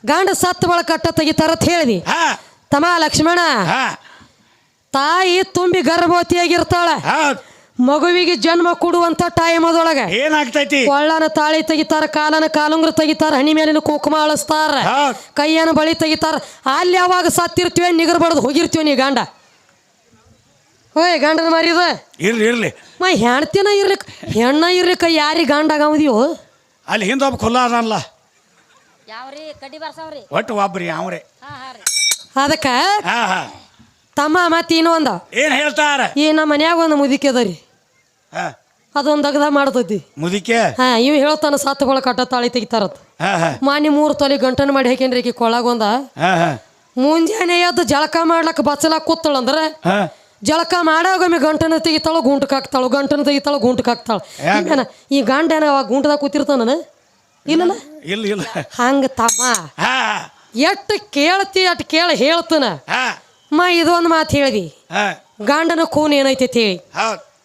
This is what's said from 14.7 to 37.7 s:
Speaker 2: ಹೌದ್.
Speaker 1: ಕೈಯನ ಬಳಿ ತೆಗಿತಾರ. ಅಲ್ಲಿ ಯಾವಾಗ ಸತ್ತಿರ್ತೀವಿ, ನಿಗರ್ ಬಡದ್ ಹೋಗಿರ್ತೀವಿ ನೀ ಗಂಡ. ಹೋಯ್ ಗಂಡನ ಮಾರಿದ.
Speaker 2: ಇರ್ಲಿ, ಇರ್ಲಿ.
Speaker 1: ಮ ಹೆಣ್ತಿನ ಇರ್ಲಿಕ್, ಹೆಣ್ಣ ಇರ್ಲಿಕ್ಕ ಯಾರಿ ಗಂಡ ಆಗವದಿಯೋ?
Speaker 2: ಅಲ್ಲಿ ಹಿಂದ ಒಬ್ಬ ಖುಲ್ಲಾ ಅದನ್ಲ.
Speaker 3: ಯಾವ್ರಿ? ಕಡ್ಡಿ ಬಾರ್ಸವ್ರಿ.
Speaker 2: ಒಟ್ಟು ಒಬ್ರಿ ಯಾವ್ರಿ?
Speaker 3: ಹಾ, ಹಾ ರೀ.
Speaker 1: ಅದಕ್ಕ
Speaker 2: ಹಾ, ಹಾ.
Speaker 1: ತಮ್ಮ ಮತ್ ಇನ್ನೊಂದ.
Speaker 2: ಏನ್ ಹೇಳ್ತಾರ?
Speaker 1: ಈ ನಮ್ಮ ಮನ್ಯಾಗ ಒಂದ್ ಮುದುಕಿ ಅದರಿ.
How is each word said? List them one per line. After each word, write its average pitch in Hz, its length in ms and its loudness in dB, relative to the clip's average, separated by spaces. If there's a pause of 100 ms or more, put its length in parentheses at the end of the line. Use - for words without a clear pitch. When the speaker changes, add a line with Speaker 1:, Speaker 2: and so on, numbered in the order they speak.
Speaker 2:
ಹೌದ್. 254 460 0 (180)
Speaker 1:
ಕೈಯನ 320 380 2
ಬಳಿ 311 220 2
ತೆಗಿತಾರ. 320 400 -2 (440)
ಅಲ್ಲಿ 359 180 2
ಯಾವಾಗ 359 300 2
ಸತ್ತಿರ್ತೀವಿ, 349 680 0
ನಿಗರ್ 330 260 2
ಬಡದ್ 330 200 2
ಹೋಗಿರ್ತೀವಿ 302 460 0
ನೀ 294 100 2
ಗಂಡ. 262 240 0 (1800)
ಹೋಯ್ 330 240 2
ಗಂಡನ 320 300 2
ಮಾರಿದ. 330 280 2 (440)
Speaker 2:
ಇರ್ಲಿ, 214 240 0
ಇರ್ಲಿ. 226 300 -2 (260)
Speaker 1:
ಮ 370 80 -2
ಹೆಣ್ತಿನ 285 580 2
ಇರ್ಲಿಕ್, 403 380 0 (200)
ಹೆಣ್ಣ 247 400 0
ಇರ್ಲಿಕ್ಕ 359 440 2
ಯಾರಿ 320 360 0
ಗಂಡ 302 280 2
ಆಗವದಿಯೋ? 294 640 2 (540)
Speaker 2:
ಅಲ್ಲಿ 196 180 -2
ಹಿಂದ 262 160 0
ಒಬ್ಬ 269 140 0
ಖುಲ್ಲಾ 240 280 0
ಅದನ್ಲ. 233 280 0 (1160)
Speaker 3:
ಯಾವ್ರಿ? 277 520 -18
ಕಡ್ಡಿ 269 180 -20
ಬಾರ್ಸವ್ರಿ. 311 540 -16
Speaker 2:
ಒಟ್ಟು 220 240 -4
ಒಬ್ರಿ 185 300 -4
ಯಾವ್ರಿ? 170 300 -8
Speaker 3:
ಹಾ, - 380 -20
ಹಾ 262 180 -18
ರೀ. 233 60 -20 (640)
Speaker 1:
ಅದಕ್ಕ 302 240 0 (380)
Speaker 2:
ಹಾ, 220 220 -2
ಹಾ. 156 280 -4 (640)
Speaker 1:
ತಮ್ಮ 302 300 0
ಮತ್ 330 260 0
ಇನ್ನೊಂದ. 330 360 2 (260)
Speaker 2:
ಏನ್ 277 180 0
ಹೇಳ್ತಾರ? 294 480 0 (160)
Speaker 1:
ಈ 302 160 2
ನಮ್ಮ 311 200 0
ಮನ್ಯಾಗ 320 260 2
ಒಂದ್ 320 160 2
ಮುದುಕಿ 277 340 0
ಅದರಿ. 233 240 0 (840)